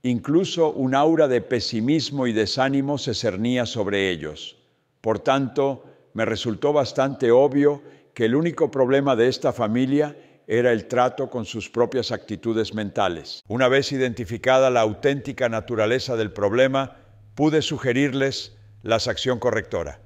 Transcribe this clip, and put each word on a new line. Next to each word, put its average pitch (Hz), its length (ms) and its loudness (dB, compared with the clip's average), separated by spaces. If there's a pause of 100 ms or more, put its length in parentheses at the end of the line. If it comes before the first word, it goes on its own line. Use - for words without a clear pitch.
Incluso 151 680 0
un 131 220 -2
aura 151 340 4
de 123 140 2
pesimismo 127 840 -2
y 113 60 -2
desánimo 135 640 0
se 120 180 -4
cernía 117 500 -2
sobre 101 460 -2
ellos. 76 460 -10 (440)
Por 107 180 0
tanto, 135 680 0 (280)
me 110 120 0
resultó 113 480 -2
bastante 131 580 0
obvio 143 500 4 (320)
que 117 120 0
el 113 100 2
único 160 340 0
problema 135 460 2
de 117 140 4
esta 127 240 -2
familia 131 640 0 (280)
era 120 260 2
el 107 160 -2
trato 127 420 0
con 117 160 -8
sus 107 240 -10
propias 120 420 0
actitudes 107 600 -4
mentales. 98 760 -4
Una 123 200 0
vez 135 240 2
identificada 127 760 0
la 120 120 2
auténtica 127 680 -2
naturaleza 113 680 -2
del 110 160 -2
problema, 131 680 0 (380)
pude 151 260 2
sugerirles 135 920 -2 (260)
la 113 140 0
acción 120 440 -2
correctora. 101 680 -4